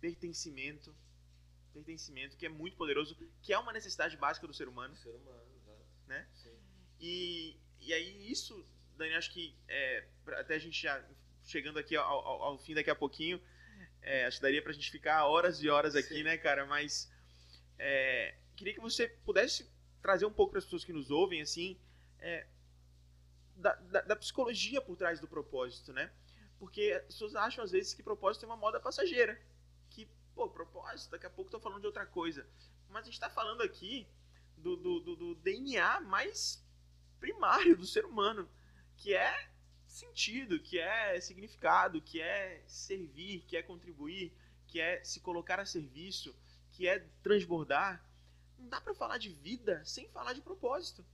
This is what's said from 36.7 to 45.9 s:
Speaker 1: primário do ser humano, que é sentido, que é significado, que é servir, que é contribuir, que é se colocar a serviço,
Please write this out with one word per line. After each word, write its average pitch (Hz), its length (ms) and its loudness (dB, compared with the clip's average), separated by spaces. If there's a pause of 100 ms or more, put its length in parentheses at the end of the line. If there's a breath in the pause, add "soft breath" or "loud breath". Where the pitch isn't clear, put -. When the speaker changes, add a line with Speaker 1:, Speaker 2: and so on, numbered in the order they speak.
Speaker 1:
primário 320 580 8
do 180 80 -6
ser 214 180 0
humano, 214 460 0 (480 soft breath)
que 196 160 0
é 208 380 2 (360)
sentido, 214 720 -2
que - 180 -4
é 190 440 2
significado, 185 800 4
que - 180 -8
é 185 480 -4
servir, 180 760 -8
que - 140 -10
é 165 60 -2
contribuir, 175 720 -10 (320 soft breath)
que 165 140 -4
é 170 220 0
se - 180 -8
colocar 180 380 -2
a 196 60 -6
serviço, 156 680 -8 (360 soft breath)